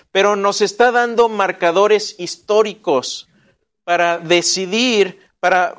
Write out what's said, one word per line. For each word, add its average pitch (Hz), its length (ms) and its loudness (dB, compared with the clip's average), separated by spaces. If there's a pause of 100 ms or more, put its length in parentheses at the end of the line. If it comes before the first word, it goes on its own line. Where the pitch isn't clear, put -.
(100)
Pero 196 240 2
nos 202 280 -2
está 240 280 2
dando 233 380 0
marcadores 196 880 0
históricos 180 1120 -2 (560)
para 170 340 0
decidir, 185 1080 0 (140)
para, 180 380 0